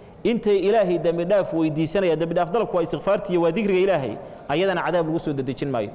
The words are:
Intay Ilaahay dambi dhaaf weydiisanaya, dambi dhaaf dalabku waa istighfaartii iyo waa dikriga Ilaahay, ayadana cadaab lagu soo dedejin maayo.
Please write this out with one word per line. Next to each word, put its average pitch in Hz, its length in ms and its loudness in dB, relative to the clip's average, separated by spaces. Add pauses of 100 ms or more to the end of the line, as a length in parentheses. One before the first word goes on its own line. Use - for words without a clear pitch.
(240)
Intay 214 340 2 (100)
Ilaahay 196 300 2
dambi 170 260 0
dhaaf 185 300 2
weydiisanaya, 160 640 0
dambi 165 180 -2
dhaaf 170 180 0
dalabku 214 240 0
waa 170 60 2
istighfaartii 185 500 -2
iyo 180 100 2
waa 170 100 4
dikriga 196 280 2
Ilaahay, 156 360 0 (320)
ayadana 175 360 0
cadaab 165 220 0
lagu 165 120 -2
soo 160 140 -4
dedejin 135 400 -4
maayo. 110 220 -2